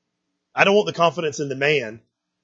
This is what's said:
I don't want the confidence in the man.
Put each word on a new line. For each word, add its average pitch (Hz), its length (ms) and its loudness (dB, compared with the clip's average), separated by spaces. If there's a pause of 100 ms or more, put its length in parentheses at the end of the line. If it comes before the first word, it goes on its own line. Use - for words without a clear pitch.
(580)
I 139 60 4
don't 196 100 4
want 202 140 2
the 165 60 -2
confidence 165 460 0
in 143 100 -6
the 131 60 -6
man. 131 460 -2 (420)